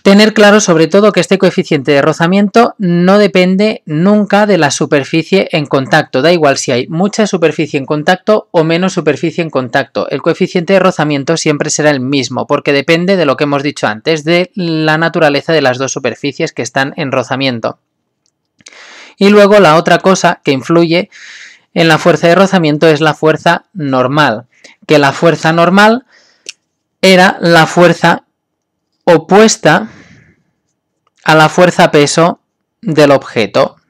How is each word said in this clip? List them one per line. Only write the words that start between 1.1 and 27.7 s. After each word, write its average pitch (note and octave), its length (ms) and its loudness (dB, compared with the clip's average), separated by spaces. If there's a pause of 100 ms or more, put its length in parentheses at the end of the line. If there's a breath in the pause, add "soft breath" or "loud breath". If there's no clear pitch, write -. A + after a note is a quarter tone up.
que F3+ 80 -2
este F#3 200 -2
coeficiente D#3 520 -2
de C#3 120 2
rozamiento G3 720 0
no F3+ 400 0
depende F#3+ 720 0
nunca G3+ 580 0
de G3 140 0
la C#3+ 100 0
superficie D#3 840 -2
en D3+ 140 -4
contacto. C3+ 560 -2
Da D#3+ 100 2
igual D3+ 260 2
si - 140 -6
hay B2 160 -2
mucha G3 380 -2
superficie D#3 540 -2
en C3 80 -8
contacto F3+ 640 -2
o E3 120 0
menos E3+ 300 -2
superficie D#3+ 500 -4
en D#3 60 -8
contacto. B2+ 640 -6
El C#3+ 100 -6
coeficiente F3 520 -2
de F#3+ 60 2
rozamiento D#3 580 -2
siempre D3 340 -4
será D3+ 180 0
el C#3 120 -2
mismo, B2+ 440 -4
porque C#3+ 260 -4
depende E3 460 0
de E3 80 0
lo C3 100 0
que D3 100 -4
hemos C#3+ 180 -4
dicho C#3 240 -4
antes, D3 360 -4
de F3 300 -2
la D#3 460 -2
naturaleza E3 540 -2
de D3+ 100 0
las B2+ 160 0
dos C3+ 120 -4
superficies C#3 600 -6
que - 80 -10
están C3+ 360 -6
en C#3+ 140 -6
rozamiento. B2 680 -4 (1400 loud breath)
Y G3+ 120 2
luego G#3 300 4
la D#3+ 160 4
otra E3+ 220 2
cosa F3+ 460 0
que D3 80 -2
influye E3 580 0 (640 loud breath)
en E3 140 0
la D#3 100 2
fuerza E3+ 300 0
de E3+ 80 4
rozamiento E3 520 2
es D3+ 140 2
la D#3 140 0
fuerza D#3 580 -2
normal, C3 720 -2 (400 soft breath)
que D3+ 140 2
la C#3 140 0
fuerza D#3+ 380 0
normal G3 540 2 (960 loud breath)
era F#3 400 2
la E3+ 240 4
fuerza F3 560 2 (880)